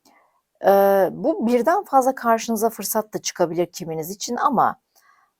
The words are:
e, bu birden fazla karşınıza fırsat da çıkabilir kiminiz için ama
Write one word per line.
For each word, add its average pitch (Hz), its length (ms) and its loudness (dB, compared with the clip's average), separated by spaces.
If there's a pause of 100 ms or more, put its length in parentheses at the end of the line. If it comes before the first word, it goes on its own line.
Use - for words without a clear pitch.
(640)
e, 185 60 4 (420)
bu 226 340 -2
birden 247 380 2
fazla 262 300 2
karşınıza 226 560 -2
fırsat 214 440 -6
da 190 80 -8
çıkabilir 170 440 -2
kiminiz 160 440 -10
için 233 260 -10
ama 190 440 0 (600)